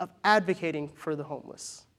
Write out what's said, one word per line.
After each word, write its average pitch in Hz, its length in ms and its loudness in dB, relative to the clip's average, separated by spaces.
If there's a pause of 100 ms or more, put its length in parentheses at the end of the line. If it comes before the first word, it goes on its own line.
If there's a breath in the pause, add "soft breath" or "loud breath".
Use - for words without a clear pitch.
of 180 100 -4 (140)
advocating 175 640 2
for - 260 -6
the 147 80 -4
homeless. - 640 -12 (120)